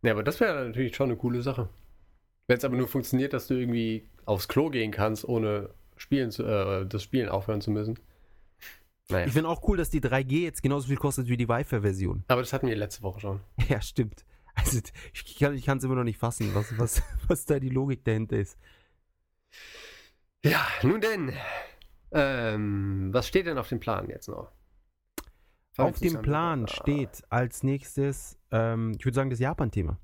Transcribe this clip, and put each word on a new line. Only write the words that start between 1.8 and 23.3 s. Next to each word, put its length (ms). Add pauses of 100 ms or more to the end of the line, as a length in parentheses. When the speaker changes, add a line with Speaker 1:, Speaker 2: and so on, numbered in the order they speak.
Speaker 1:
Wenn's 180
aber 100
nur 120
funktioniert, 440
dass 160
du 60
irgendwie 560 (160)
aufs 220
Klo 240
gehen 200
kannst, 320
ohne 460 (260)
spielen 360
zu, 120
äh, 420
das 180
Spielen 260
aufhören 320
zu 100
müssen. 260 (1120)
Naja. 180
Speaker 2:
Ich 60
find 120
auch 220
cool, 100
dass 140
die 100
drei 220
G 200
jetzt 200
genauso 240
viel 100
kostet 300
wie 100
die 100
Wi-Fi-Version. 840
Speaker 1:
Aber 120
das 120
hatten 140
wir 80
letzte 280
Woche 160
schon. 220 (160)
Speaker 2:
<laughs> 120
Ja, 120
stimmt. 440 (300)
Also, 240 (340)
ich 240
kann, 160
ich 120
kann's 180
immer 120
noch 100
nicht 120
fassen, 380
was, 240
was, 240 (120)
<laughs> 120
was 180
da 140
die 100
Logik 340
dahinter 340
ist. 200 (1900)
Speaker 1:
Ja, 220 (160)
nun 200
denn. 320 (760)
Ähm, 1040
was 140
steht 180